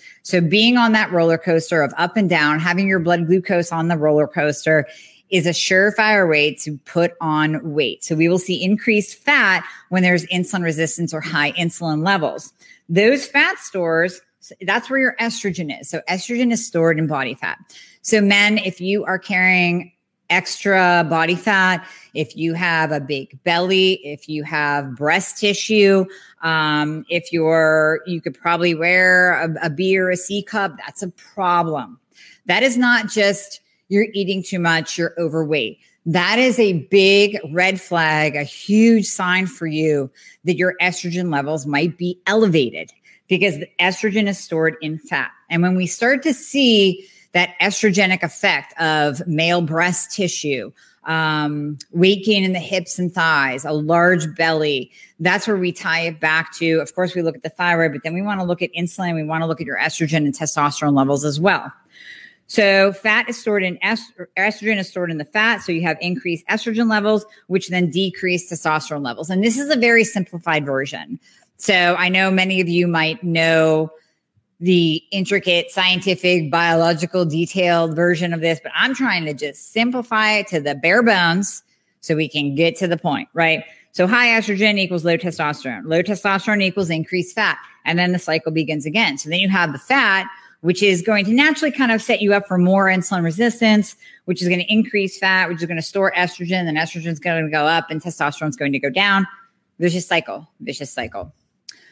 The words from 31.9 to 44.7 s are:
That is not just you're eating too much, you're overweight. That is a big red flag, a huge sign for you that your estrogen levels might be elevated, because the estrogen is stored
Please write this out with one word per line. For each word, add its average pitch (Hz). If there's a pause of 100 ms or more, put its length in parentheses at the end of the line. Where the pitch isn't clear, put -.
That 185
is 254
not 240
just 202 (280)
you're 202
eating 190
too 180
much, 165
you're 170
overweight. 151 (260)
That 180
is 247
a 202
big 196 (160)
red 185
flag, 156
a 143
huge 220
sign 185
for -
you 151 (320)
that 180
your 180
estrogen 175
levels 143
might 151
be 180
elevated, 160 (340)
because 185
the 170 (120)
estrogen 196
is 190
stored 160